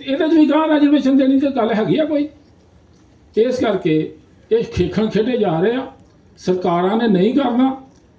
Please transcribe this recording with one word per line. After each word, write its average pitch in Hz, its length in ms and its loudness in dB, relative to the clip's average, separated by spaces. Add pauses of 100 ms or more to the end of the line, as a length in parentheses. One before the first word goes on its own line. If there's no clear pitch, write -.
ਇਹਦੇ 302 220 -2
'ਚ 330 40 0
ਵੀ 302 120 4
ਗਾਂਹ 311 280 2
ਰਿਜ਼ਰਵੇਸ਼ਨ 285 440 2
ਦੇਣੀ 269 220 2
ਤੇ 285 100 0
ਗੱਲ 233 240 -2
ਹੈਗੀ 208 260 0
ਆ 311 60 0
ਕੋਈ? 294 240 -2 (1080)
ਇਸ 247 220 0
ਕਰਕੇ 180 560 -2 (360)
ਇਹ 226 120 2
ਖੇਖਣ 202 460 -2
ਖੇਡੇ 220 280 -2
ਜਾ 175 220 0
ਰਹੇ 226 160 0
ਆ। 262 120 -6 (500)
ਸਰਕਾਰਾਂ 185 600 -2
ਨੇ 233 100 0
ਨਹੀਂ 196 260 2
ਕਰਨਾ, 262 440 0 (420)